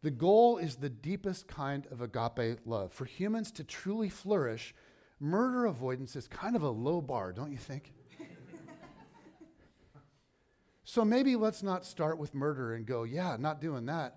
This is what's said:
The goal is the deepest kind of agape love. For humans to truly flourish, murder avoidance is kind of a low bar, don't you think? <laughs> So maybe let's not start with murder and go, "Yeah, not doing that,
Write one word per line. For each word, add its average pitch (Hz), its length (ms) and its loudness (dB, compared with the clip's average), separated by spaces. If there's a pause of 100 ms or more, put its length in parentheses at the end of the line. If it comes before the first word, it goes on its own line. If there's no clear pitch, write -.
The 151 80 2
goal 208 460 8
is 160 200 -2
the 139 120 -4
deepest 185 580 -4
kind 139 420 -4
of 123 120 -8
agape 117 640 0
love. 104 260 -2
For - 140 -8
humans 214 480 -2
to - 120 -8
truly 208 440 -2
flourish, 147 680 0 (440)
murder 233 480 2
avoidance 127 500 -2
is 123 100 -8
kind 233 300 -4
of 180 60 2
a 147 80 2
low 139 320 0
bar, 110 320 -4
don't 139 180 -6
you 131 60 -8
think? 139 340 -10 (260)
<laughs> 330 60 -12 (2500)
So - 220 2
maybe 247 320 6
let's 220 260 2
not 185 220 -2
start 160 340 -2
with 147 160 -8
murder 135 400 -2
and 113 100 -6
go, 117 200 -2
"Yeah, 147 340 -2
not 147 220 -2
doing 131 260 -4
that, 147 300 -4